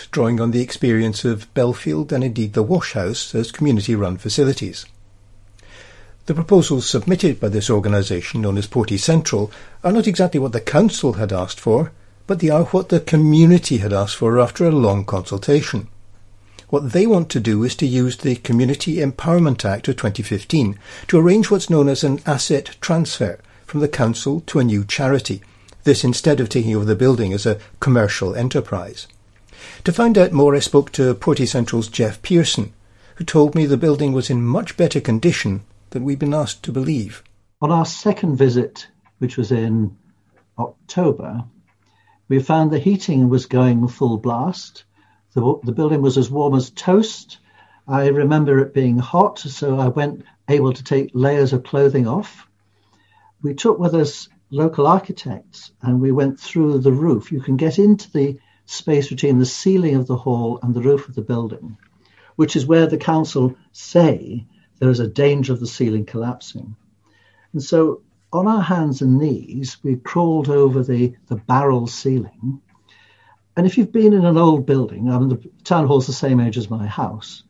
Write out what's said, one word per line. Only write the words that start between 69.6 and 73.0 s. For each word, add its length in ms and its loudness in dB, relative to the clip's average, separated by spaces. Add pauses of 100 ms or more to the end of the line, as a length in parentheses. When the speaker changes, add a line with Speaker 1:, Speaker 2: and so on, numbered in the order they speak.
Speaker 2:
we 100 -2
crawled 560 -2
over 320 2
the, 320 -2 (140)
the 80 -6
barrel 500 0
ceiling. 760 -6 (960)